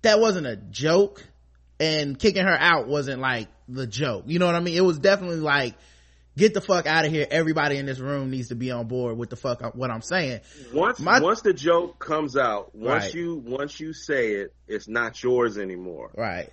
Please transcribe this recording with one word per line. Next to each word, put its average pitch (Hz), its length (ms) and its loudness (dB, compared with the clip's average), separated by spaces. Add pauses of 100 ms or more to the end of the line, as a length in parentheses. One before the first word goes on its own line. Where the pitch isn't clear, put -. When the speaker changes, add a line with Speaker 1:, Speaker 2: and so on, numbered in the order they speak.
Speaker 1:
that 214 180 6
wasn't 185 260 2
a 113 80 -6
joke, 139 640 0 (600)
and 151 360 0
kicking 190 280 2
her 180 120 4
out 156 300 4
wasn't, 139 320 -2
like, 123 300 -2 (200)
the 127 180 -6
joke. 110 400 -4
You 165 120 0
know 180 60 4
what 170 100 2
I 170 40 2
mean? 175 160 -2
It 180 80 4
was 170 160 4
definitely 185 380 2
like, 143 380 0 (600)
"Get 202 180 6
the 202 60 0
fuck 185 260 0
outta 156 220 2
here. 151 240 0
Everybody 151 460 0
in 139 80 -6
this 135 120 -6
room 135 320 -4
needs 127 200 -6
to 123 60 -6
be 127 160 -6
on 120 180 -6
board 120 280 -4
with 117 120 -6
the 120 80 -12
fuck, 123 240 -6 (120)
what 123 160 -4
I'm 113 120 -6
saying." 139 400 -2 (320)
Speaker 2:
Once, 202 260 2
Speaker 1:
My 175 220 4
Speaker 2:
once 202 200 2
the 196 120 2
joke 170 440 0
comes 151 380 -4
out, 110 400 0
once 110 300 -2
Speaker 1:
Right. - 80 -6
Speaker 2:
you, 170 220 -6
once 135 440 -8
you 156 140 -10
say 127 400 -2
it, 98 200 -6 (140)
it's 107 220 -8
not 113 340 -4
yours 120 340 2
anymore. 90 560 -10
Speaker 1:
Right. 95 400 -6